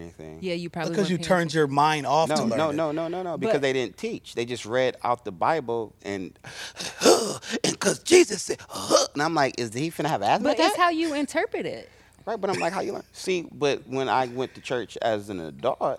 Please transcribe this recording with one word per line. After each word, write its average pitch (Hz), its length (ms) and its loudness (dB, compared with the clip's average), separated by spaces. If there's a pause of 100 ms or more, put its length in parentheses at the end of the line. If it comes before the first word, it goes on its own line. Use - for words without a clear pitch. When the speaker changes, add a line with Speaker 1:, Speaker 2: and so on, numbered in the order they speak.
Speaker 1:
anything. 78 380 -14
Speaker 2:
Yeah, 180 140 -4
you 175 160 -8
probably 170 200 -4
Speaker 3:
Because 175 200 0
you 180 60 0
Speaker 2:
weren't 156 80 -4
paying - 40 -8
Speaker 3:
turned 170 260 2
your 156 120 4
mind 143 400 2
off 147 220 4
Speaker 1:
No, 151 80 2
Speaker 3:
to 147 80 2
Speaker 1:
no, 113 40 0
Speaker 3:
learning. 147 280 0
Speaker 1:
no, 156 160 0
no, 165 160 -4
no, 180 140 -6
no, 170 160 -4
because 214 160 2
Speaker 2:
But - 80 2
Speaker 1:
they 135 100 4
didn't 131 240 0
teach. - 380 -8
They 117 100 -2
just 120 220 -6
read 127 360 2
out 120 220 0
the 101 80 -8
Bible 117 680 -2
and, 95 360 -6 (600)
<gasps> - 20 -2 (600)
and - 160 -2
'cause 175 200 2
Jesus 320 420 6
said, - 160 -4 (120)
<gasps> - 440 2
and 143 80 0
I'm 160 120 2
like, 139 240 2
"Is 117 160 -4
he 151 160 -2
finna 156 180 -4
have 110 140 0
asthma 175 280 2
Speaker 2:
But 285 100 2
it's 330 140 6
Speaker 1:
attack?" 359 40 -4
Speaker 2:
how 349 120 4
you 320 240 -2
interpret 302 520 -4
it. 120 240 -10 (340)
Speaker 1:
Right, 214 160 -6
but 202 100 -2
I'm 180 100 0
like, 170 120 0
"How 190 100 -4
you 208 100 -4
learn?" - 160 -8
<laughs> - 40 -20
See, 180 400 -2
but 139 360 0
when 131 200 -2
I 127 180 4
went 123 280 -6
to 107 60 -16
church 120 420 -6
as 104 260 0
an 95 120 -6
adult, 78 400 -4 (180)